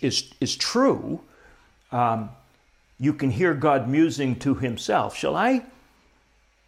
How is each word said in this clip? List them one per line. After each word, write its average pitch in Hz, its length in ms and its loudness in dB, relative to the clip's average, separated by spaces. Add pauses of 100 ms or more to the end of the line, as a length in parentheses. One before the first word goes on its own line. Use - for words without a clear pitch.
is, - 400 -2
is - 160 -2
true, 180 640 0 (720)
um, 117 380 0 (680)
you 139 140 2
can 143 180 0
hear 160 240 2
God 135 340 2
musing 139 520 2
to 139 160 2
himself, 123 600 -2
"Shall 143 200 -2
I, 240 280 0 (1040)